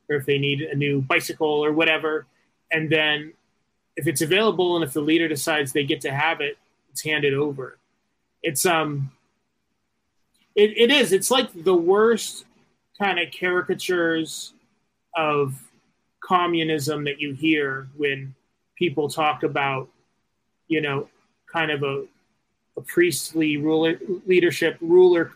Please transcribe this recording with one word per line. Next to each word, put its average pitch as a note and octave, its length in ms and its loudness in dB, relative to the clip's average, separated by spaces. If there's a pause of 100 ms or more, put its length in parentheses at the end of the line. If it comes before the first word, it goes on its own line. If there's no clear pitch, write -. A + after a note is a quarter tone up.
or D3 60 0
if C#3 100 -4
they C#3+ 140 0
need C#3+ 220 -2
a D#3 140 -6
new C#3+ 260 0
bicycle D#3+ 460 -2
or D3+ 260 0
whatever. D#3 520 0 (460)
And D#3 180 -2
then D3+ 440 0 (600)
if D3+ 120 -4
it's D#3 140 -2
available F3+ 560 2
and E3 60 0
if C#3 100 -6
the D#3 80 -2
leader D#3+ 260 2
decides D3+ 460 -2
they D3 100 0
get C#3+ 180 -4
to D3 100 -6
have D3+ 300 -2
it, C#3+ 160 -6 (340)
it's - 120 -12
handed D3 320 0
over. C#3 420 -6 (640)
It's, D#3+ 240 -2
um, D3+ 460 0 (1400)
it, G#3+ 200 6
it A#3 140 6
is. B3+ 220 4
It's F#3+ 180 2
like A#3+ 240 2
the F3+ 220 2
worst G3+ 680 2 (540)
kind F#3+ 200 0
of E3 120 -2
caricatures F3 1200 -2 (640)
of D3 440 -2 (600)
communism D#3+ 840 0
that C#3+ 160 -6
you D3 140 -8
hear C#3 540 -2 (100)
when C3+ 360 -4 (420)
people D#3 340 -2
talk D3+ 340 -2
about, C#3 460 -4 (760)
you D#3 140 -2
know, C#3+ 260 -4 (440)
kind D#3 200 -2
of C#3+ 120 -4
a, C#3 220 -6 (720)
a - 40 -14
priestly D#3+ 760 0
ruler, D#3+ 420 0 (260)
leadership, E3+ 560 2
ruler, F3 540 6